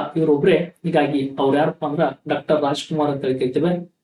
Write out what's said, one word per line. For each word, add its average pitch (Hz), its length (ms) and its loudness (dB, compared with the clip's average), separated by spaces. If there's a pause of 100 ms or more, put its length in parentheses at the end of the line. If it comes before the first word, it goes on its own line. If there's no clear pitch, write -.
(160)
ಇವರೊಬ್ರೇ. 156 420 4 (280)
ಹೀಗಾಗಿ 147 540 0
ಅವ್ರು 135 180 2
ಯಾರಪ್ಪ 160 280 -2
ಅಂದ್ರ 147 180 -2 (240)
ಡಾಕ್ಟರ್ 147 360 0
ರಾಜ್ಕುಮಾರ್ 147 480 -2
ಅಂತ 135 140 -4
ಹೇಳಿ 131 140 -2
ಕರಿತೇವೆ. 160 540 -2 (100)